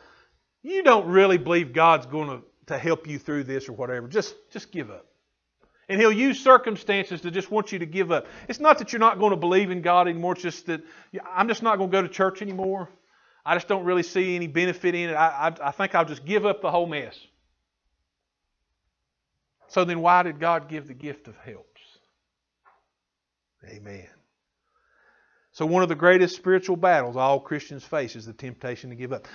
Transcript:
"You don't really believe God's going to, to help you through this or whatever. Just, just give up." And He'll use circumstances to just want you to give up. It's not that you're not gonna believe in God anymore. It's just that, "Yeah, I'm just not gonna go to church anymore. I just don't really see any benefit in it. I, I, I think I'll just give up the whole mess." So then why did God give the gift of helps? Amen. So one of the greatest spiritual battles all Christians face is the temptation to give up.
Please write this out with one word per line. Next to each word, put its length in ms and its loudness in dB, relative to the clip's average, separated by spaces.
"You 220 -4
don't 240 6
really 300 6
believe 360 -2
God's 320 4
going 240 -8
to, 140 -12
to 100 -6
help 300 -4
you 120 -10
through 240 -6
this 240 -8
or 60 -14
whatever. 340 -8
Just, 280 -4
just 200 -18
give 180 -12
up." 180 -20
And 100 0
He'll 120 6
use 280 0
circumstances 800 2
to 100 -8
just 200 -6
want 200 -2
you 80 -6
to 60 -6
give 260 -2
up. 160 0
It's 120 -10
not 180 6
that 160 -10
you're 60 -4
not 200 4
gonna 160 4
believe 360 2
in 100 -6
God 260 4
anymore. 260 -2
It's 100 -8
just 240 -10
that, 160 -6
"Yeah, 180 -12
I'm 180 0
just 160 -2
not 140 2
gonna 140 -2
go 100 4
to 60 -2
church 340 -2
anymore. 480 -6
I 100 2
just 120 -4
don't 160 0
really 200 2
see 320 -2
any 120 -6
benefit 460 0
in 160 -4
it. 40 -4
I, 360 2
I, 200 -6
I 20 0
think 240 -4
I'll 100 4
just 200 -10
give 200 0
up 160 0
the 100 -2
whole 160 0
mess." 320 -10
So 160 0
then 180 -4
why 220 4
did 160 -8
God 280 -2
give 200 -12
the 60 -20
gift 340 -14
of 100 -20
helps? 440 -20
Amen. 400 -18
So 140 -4
one 180 2
of 60 2
the 60 -4
greatest 400 6
spiritual 420 2
battles 400 2
all 220 2
Christians 440 -10
face 320 -6
is 100 -16
the 80 -16
temptation 580 -12
to 40 -18
give 160 -12
up. 240 -10